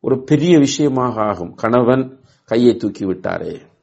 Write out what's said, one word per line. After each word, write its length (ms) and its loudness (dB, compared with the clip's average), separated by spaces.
ஒரு 220 -2
பெரிய 360 2
விஷயமாக 640 0
ஆகும். 320 -4
கணவன் 640 0
கையை 300 2
தூக்கி 320 -6
விட்டாரே 540 -6